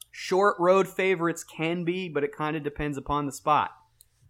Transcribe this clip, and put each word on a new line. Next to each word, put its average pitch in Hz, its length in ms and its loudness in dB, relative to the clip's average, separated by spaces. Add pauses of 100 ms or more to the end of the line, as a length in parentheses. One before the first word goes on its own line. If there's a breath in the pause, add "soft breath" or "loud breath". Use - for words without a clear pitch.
(100)
Short 196 480 2
road 185 300 4
favorites 170 560 0
can 170 400 -4
be, 180 240 -2
but 143 160 -2
it 143 120 -4
kinda 156 220 -2
depends 147 380 -6
upon 143 300 -2
the 135 60 -6
spot. 139 380 0 (600)